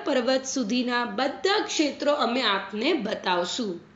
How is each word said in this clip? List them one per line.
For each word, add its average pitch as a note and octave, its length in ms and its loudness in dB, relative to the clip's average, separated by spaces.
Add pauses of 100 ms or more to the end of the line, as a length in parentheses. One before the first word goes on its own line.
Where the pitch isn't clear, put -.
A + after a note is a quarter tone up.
પર્વત C4 400 2
સુધીના A#3+ 600 0
બધા C4+ 540 0
ક્ષેત્રો C#4+ 540 0
અમે B3+ 300 2
આપને G#3+ 500 0
બતાવશું. F#3 880 -2 (160)